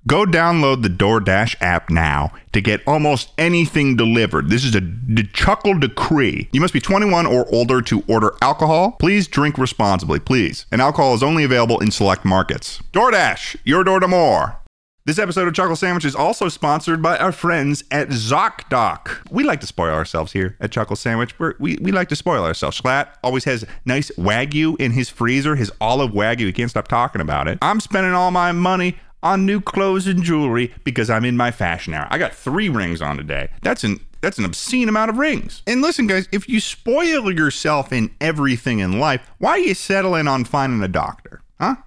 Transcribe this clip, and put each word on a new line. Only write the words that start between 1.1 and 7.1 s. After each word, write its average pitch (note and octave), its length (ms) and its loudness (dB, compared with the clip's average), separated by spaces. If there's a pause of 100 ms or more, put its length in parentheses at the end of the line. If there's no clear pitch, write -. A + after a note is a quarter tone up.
app F2 300 0
now D2+ 420 2 (220)
to G#2 80 2
get G#2+ 240 0
almost D3 500 0
anything D#3 600 2
delivered. A2+ 520 2
This A#2+ 160 2
is A#2 100 2
a, G2 60 4
the A2 440 0 (100)
Chuckle - 440 2
decree. C3+ 760 0
You C3+ 100 2
must F3+ 100 0
be C3 80 0
twenty-one F#3+ 460 2